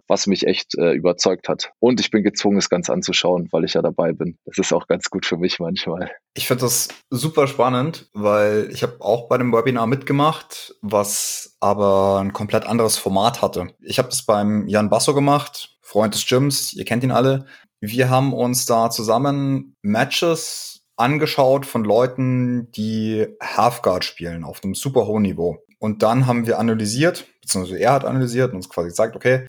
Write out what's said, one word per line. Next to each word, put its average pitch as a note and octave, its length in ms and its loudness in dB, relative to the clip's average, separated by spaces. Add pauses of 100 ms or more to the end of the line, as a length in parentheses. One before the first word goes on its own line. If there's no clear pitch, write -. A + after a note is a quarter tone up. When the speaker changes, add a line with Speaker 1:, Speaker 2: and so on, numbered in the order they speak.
Speaker 1:
was G2 180 2
mich G2 200 2
echt, - 320 -2
äh, E2 140 4
überzeugt F2 560 0
hat. - 300 -6
Und A#2 220 4
ich - 100 -2
bin G#2+ 120 2
gezwungen, G2+ 340 2
es F2+ 140 0
ganz F2 180 0
anzuschauen, F2+ 640 0
weil E2+ 120 2
ich F2+ 100 -4
ja E2 80 2
dabei E2 300 0
bin. D#2+ 340 -6
Das - 100 -14
ist - 160 0
auch E2+ 140 -2
ganz - 240 -2
gut - 160 -6
für F2 100 -2
mich F2 220 -2
manchmal. F2 520 -6 (240)
Speaker 2:
Ich - 120 -6
find B2 160 0
das - 260 -2 (220)
super C#3+ 360 0
spannend, B2+ 680 0
weil G#2 580 2
ich - 100 -6
hab A#2 180 -4
auch A#2 280 0
bei B2+ 80 2
dem B2 160 0
Webinar A#2 340 2
mitgemacht, C#3+ 920 -2
was - 800 -4
aber G2 600 4
ein G2 120 -2
komplett G#2+ 320 -2
anderes A2+ 320 0
Format G2+ 460 0
hatte. F2+ 260 -2 (120)
Ich - 180 -4
hab B2 100 0
das - 160 -8
beim G#2 420 2
Jan G#2 220 2
Basso A2+ 240 2
gemacht, C#3+ 720 0
Freund G#2+ 320 0
des - 120 -4
Gyms, C3+ 460 0
ihr G#2 140 -10
kennt A#2+ 180 -2
ihn B2+ 60 0
alle. C3+ 340 2 (360)
Wir A#2+ 280 0
haben C3 240 2
uns B2 320 -2
da A2+ 260 2
zusammen C3+ 920 -2
Matches C3 1000 -2 (120)
angeschaut C#3 680 2
von A2+ 180 -2
Leuten, B2 880 0
die A2 540 -2 (160)
Halfguard G2+ 640 0
spielen E2+ 400 -10
auf E2+ 200 -12
einem G2 100 -4
super B2+ 320 0
hohen G#2+ 160 0
Niveau. E2+ 360 -2 (200)
Und G#2+ 240 -2
dann B2 240 4
haben A#2+ 200 0
wir A2 140 0
analysiert, A2+ 640 0 (140)
beziehungsweise F#2 400 -6
er A#2 120 4
hat C#3 120 2
analysiert B2+ 480 0
und F#2+ 60 -8
uns F2+ 120 -14
quasi F2 180 -4
gezeigt, A2 280 -2
okay, B2+ 320 2